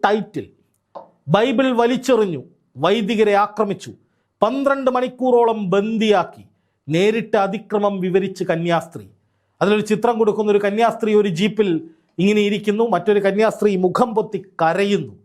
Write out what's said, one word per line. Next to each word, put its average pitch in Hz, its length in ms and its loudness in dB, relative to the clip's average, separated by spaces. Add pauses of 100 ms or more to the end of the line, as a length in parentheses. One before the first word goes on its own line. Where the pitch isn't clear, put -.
ടൈറ്റിൽ, 202 420 -2 (880)
"ബൈബിൾ 254 320 2 (140)
വലിച്ചെറിഞ്ഞു, 226 600 0 (420)
വൈദികരെ 208 500 2 (120)
ആക്രമിച്ചു, 202 460 -6 (520)
പന്ത്രണ്ട് 269 520 -2
മണിക്കൂറോളം 247 640 0 (140)
ബന്ദിയാക്കി, 202 720 -2 (440)
നേരിട്ട 208 460 0 (140)
അതിക്രമം 202 460 -2 (120)
വിവരിച്ച് 190 460 -2
കന്യാസ്ത്രീ." 165 540 -2 (560)
അതിലൊരു 208 300 2
ചിത്രം 226 280 2
കൊടുക്കുന്ന 208 360 2
ഒരു 202 100 4
കന്യാസ്ത്രീ 226 460 0 (100)
ഒരു 208 80 2 (100)
ജീപ്പിൽ 208 300 0 (520)
ഇങ്ങനെ 208 280 4
ഇരിക്കുന്നു, 208 340 -2 (120)
മറ്റൊരു 202 320 2
കന്യാസ്ത്രീ 208 440 2 (140)
മുഖം 226 320 2
പൊത്തി 202 220 -4 (220)
കരയുന്നു. 170 520 0 (120)